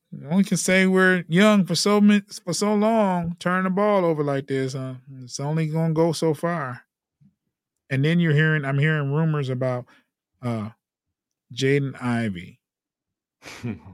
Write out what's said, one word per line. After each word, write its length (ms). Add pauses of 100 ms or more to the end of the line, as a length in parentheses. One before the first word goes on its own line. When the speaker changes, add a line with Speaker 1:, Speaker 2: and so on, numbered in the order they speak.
(100)
Speaker 1:
"You 180
only 160
can 120
say 300
we're 420
young 380
for 80
so 260
min-, 240 (200)
for 100
so 200
long, 640
turn 260
the 60
ball 340
over 200
like 220
this, 280
huh? 220 (260)
It's 180
only 280
gonna 260
go 180
so 220
far." 500 (1040)
And 140
then 160
you're 140
hearing, 300
I'm 140
hearing 340
rumors 360
about, 380 (560)
uh, 280 (840)
Jaden 500
Ivey 580 (840)
Speaker 2:
<laughs> 200
Speaker 1:
and 160 (160)